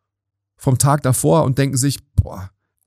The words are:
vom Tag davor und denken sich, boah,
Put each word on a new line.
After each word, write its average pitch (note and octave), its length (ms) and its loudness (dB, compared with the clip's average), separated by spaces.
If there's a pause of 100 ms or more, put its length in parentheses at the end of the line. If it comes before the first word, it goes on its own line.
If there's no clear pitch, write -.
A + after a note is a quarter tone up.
(560)
vom C3 220 0
Tag C#3+ 240 2
davor D3 420 2
und B2+ 140 -2
denken C3+ 180 0
sich, C3+ 220 -2 (160)
boah, - 360 -4 (360)